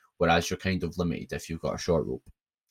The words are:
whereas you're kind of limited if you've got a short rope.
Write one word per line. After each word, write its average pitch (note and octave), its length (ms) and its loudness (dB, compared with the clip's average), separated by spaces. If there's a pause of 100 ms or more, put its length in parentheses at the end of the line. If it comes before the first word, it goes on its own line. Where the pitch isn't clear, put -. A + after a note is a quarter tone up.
(180)
whereas E2+ 320 4
you're - 80 -4
kind F#2 260 0
of E2 140 -4
limited E2+ 360 -2
if - 140 -8
you've E2 140 -8
got - 140 -2
a - 40 -8
short C#2+ 280 2
rope. - 200 -8 (440)